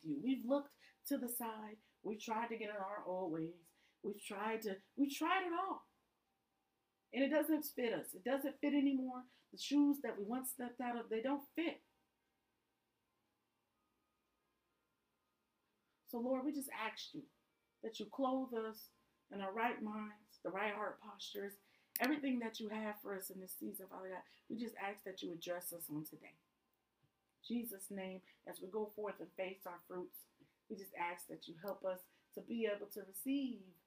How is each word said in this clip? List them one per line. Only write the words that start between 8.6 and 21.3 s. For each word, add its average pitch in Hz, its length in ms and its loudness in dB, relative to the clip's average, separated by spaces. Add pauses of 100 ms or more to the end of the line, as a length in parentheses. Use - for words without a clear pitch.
fit 285 140 4
anymore. 262 480 4 (300)
The - 60 -12
shoes 285 440 8
that 226 160 0
we 202 60 -2
once 254 260 0
stepped 247 300 -4
out 240 180 0
of, 226 100 -4
they 220 140 2
don't 285 220 4 (100)
fit. 330 260 2 (4000)
So, 240 80 0
Lord, 254 260 4
we 294 80 4
just 269 180 -2
ask - 440 -4
you 139 80 -6 (600)
that 220 160 -4
you 208 140 -4
clothe 262 400 2 (160)
us - 220 -10 (420)
in 202 80 -4
our 190 120 -2
right 226 300 2
minds, 214 640 -6
the 170 60 -2
right 202 240 0
heart 208 260 -2
postures, 202 520 -6 (480)